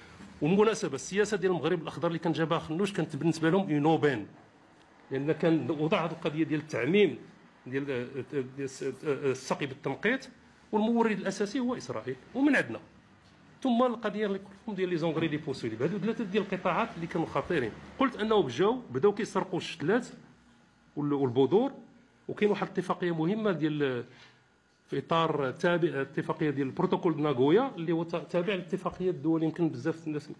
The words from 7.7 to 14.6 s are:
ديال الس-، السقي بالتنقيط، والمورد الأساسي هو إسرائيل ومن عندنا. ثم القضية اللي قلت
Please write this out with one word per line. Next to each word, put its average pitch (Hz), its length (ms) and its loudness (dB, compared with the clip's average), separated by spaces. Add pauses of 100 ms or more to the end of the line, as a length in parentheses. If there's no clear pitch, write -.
ديال 127 640 -6 (100)
الس-، 135 240 -8 (200)
السقي 143 600 -2
بالتنقيط، 143 640 -4 (420)
والمورد 220 460 2
الأساسي 196 420 -2
هو 247 180 -2
إسرائيل 127 380 -8 (200)
ومن 277 200 4
عندنا. 123 240 0 (840)
ثم 240 200 4
القضية 214 420 0
اللي 196 120 -2
قلت 190 100 -18 (160)